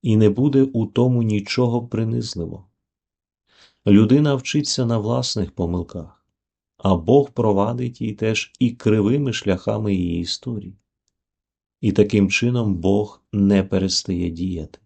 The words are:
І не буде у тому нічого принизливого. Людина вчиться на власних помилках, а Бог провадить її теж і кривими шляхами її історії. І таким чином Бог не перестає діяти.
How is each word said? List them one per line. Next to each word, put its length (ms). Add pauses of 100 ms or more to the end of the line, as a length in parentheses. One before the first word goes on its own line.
І 160
не 120
буде 340
у 220
тому 380
нічого 640
принизливого. 800 (1200)
Людина 480
вчиться 500
на 120
власних 540
помилках, 760 (520)
а 180
Бог 360
провадить 720
її 120
теж 460
і 120
кривими 640
шляхами 600
її 240
історії. 560 (1040)
І 100
таким 380
чином 460
Бог 460 (120)
не 300
перестає 680
діяти. 560